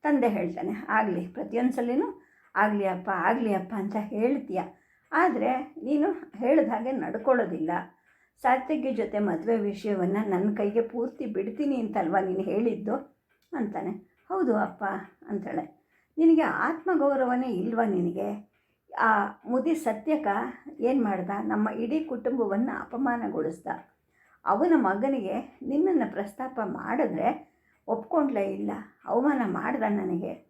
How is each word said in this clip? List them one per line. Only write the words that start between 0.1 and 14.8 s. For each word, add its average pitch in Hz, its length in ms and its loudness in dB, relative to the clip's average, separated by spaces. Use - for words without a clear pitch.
ಹೇಳ್ತಾನೆ, 180 440 -2
"ಆಗಲಿ, 196 380 0
ಪ್ರತಿಯೊಂದು 240 460 -2
ಸಲಿನೂ 254 500 -2
'ಆಗಲಿ 202 300 2
ಅಪ್ಪ, 185 280 -2
ಆಗಲಿ 208 400 2
ಅಪ್ಪ' 185 200 -2
ಅಂತ 208 240 -4
ಹೇಳ್ತೀಯ, 214 640 -2
ಆದರೆ 262 720 0
ನೀನು 294 540 0
ಹೇಳಿದ 254 320 4
ಹಾಗೆ 233 240 -2
ನಡ್ಕೊಳ್ಳೋದಿಲ್ಲ. 196 800 0
ಸಾತ್ಯಕಿ 262 500 2
ಜೊತೆ 208 260 -2
ಮದುವೆ 208 380 0
ವಿಷಯವನ್ನು 202 760 0
ನನ್ನ 202 240 2
ಕೈಗೆ 208 260 0
ಪೂರ್ತಿ 240 460 -4
ಬಿಡ್ತೀನಿ 226 500 -2
ಅಂತಲ್ವಾ 196 440 0
ನೀನು 190 200 0
ಹೇಳಿದ್ದು?" 220 540 0
ಅಂತಾನೆ. 202 380 -4
"ಹೌದು 294 280 2
ಅಪ್ಪ" 208 280 -2